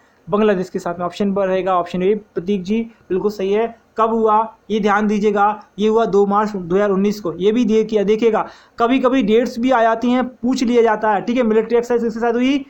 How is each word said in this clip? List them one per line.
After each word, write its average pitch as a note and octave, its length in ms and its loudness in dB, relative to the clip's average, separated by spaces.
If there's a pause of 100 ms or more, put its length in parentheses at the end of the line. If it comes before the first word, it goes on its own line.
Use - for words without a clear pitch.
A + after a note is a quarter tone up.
(280)
बांग्लादेश G3+ 420 0
के F#3+ 80 -6
साथ F3 200 -8
में। F3 80 -4
ऑप्शन G3 280 -2
पर G3 140 0
रहेगा F#3 280 0
ऑप्शन F3+ 260 -2
ए G3 120 2 (200)
प्रतीक F#3 280 -4
जी, G#3 180 -2 (280)
बिल्कुल F#3 220 -2
सही G3 220 -4
है। A3 140 0 (320)
कब A3+ 120 2
हुआ A3 280 2 (320)
ये G#3+ 100 0
ध्यान G#3 260 2
दीजिएगा, G#3 420 0 (300)
ये G#3 100 0
हुआ A3 180 2
दो G3+ 200 2
मार्च G#3 240 0
दो F3+ 240 -4
हज़ार G#3 160 2
उन्नीस G3 300 0
को। - 140 -6
ये F#3+ 180 0
भी B3 120 2
देखिए, G#3+ 400 0
देखिएगा G#3+ 420 0 (320)
कभी A#3 220 2
कभी C4 240 2
डेट्स A3+ 340 0
भी B3 120 0
आ A#3+ 120 2
जाती A3+ 280 0
हैं, B3+ 180 0
पूछ B3+ 360 -4
लिया A#3 200 2
जाता A3 280 0
है, F#3 100 -2
ठीक A#3 140 -2
है। C4 80 2
मिलिट्री A3 320 2
एक्सरसाइज A#3 280 0
किसके A3+ 160 -4
साथ A#3 140 0
हुई? C4+ 360 0